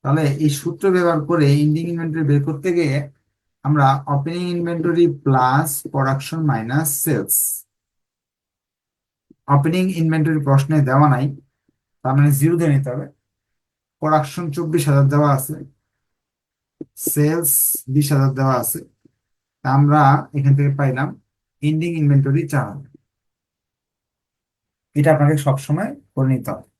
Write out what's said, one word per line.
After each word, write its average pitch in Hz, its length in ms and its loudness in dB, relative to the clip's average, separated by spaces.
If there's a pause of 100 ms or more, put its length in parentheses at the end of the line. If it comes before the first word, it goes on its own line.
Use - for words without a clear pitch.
তাহলে 147 220 0 (200)
এই 147 60 4 (100)
সূত্র 170 240 -6 (100)
ব্যবহার 170 260 2 (100)
করে 160 160 2 (180)
এন্ডিং 151 280 0
ইনভেন্টরি 165 380 -4
বের 143 180 2
করতে 160 280 -4
গিয়ে 143 200 0 (720)
আমরা 147 180 4 (280)
ওপেনিং 165 300 -4 (120)
ইনভেন্টরি 170 480 0 (200)
প্লাস 135 440 2 (240)
প্রোডাকশন 139 480 -2 (100)
মাইনাস 131 380 -2 (160)
সেলস, 113 320 -2 (2250)
ওপেনিং 165 280 2 (180)
ইনভেন্টরি 160 440 0
প্রশ্নে 139 320 2 (100)
দেওয়া 147 260 4
নাই, 135 120 0 (760)
তার 131 140 -2
মানে 143 140 4 (100)
জিরো 165 200 2
ধরে 151 160 2
নিতে 135 180 -2
হবে। 143 120 -8 (960)
প্রোডাকশন 156 440 -2 (120)
চব্বিশ 156 320 -2
হাজার 139 240 4
দেওয়া 147 240 2
আছে, - 200 -8 (1600)
সেলস 156 400 0 (420)
বিশ 147 200 2
হাজার 135 240 2
দেওয়া 135 240 2
আছে, - 180 -8 (800)
তা 131 80 -4 (100)
আমরা 147 220 4 (360)
এখান 135 220 2
থেকে 143 120 0 (100)
পাইলাম 135 280 -2 (600)
এন্ডিং 156 220 -2 (100)
ইনভেন্টরি 143 420 2 (100)
চার 123 180 0
হাজার। - 200 -18 (2000)
এটা 147 160 4
আপনাকে 143 220 2 (100)
সবসময় 151 440 -2 (240)
করে 135 200 -2
নিতে 107 200 -6
হবে। - 140 -16 (120)